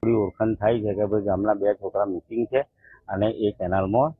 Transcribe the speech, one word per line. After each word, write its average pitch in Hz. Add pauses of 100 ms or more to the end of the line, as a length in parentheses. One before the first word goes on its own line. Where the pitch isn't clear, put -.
થોડી 113
ઓળખાણ 110
થાય 110
છે 104
કે 104
ભાઈ 104
ગામના 101
બે 101
છોકરા 98
મિસિંગ 104
છે 131 (480)
અને 101
એ 107
કેનાલમાં 98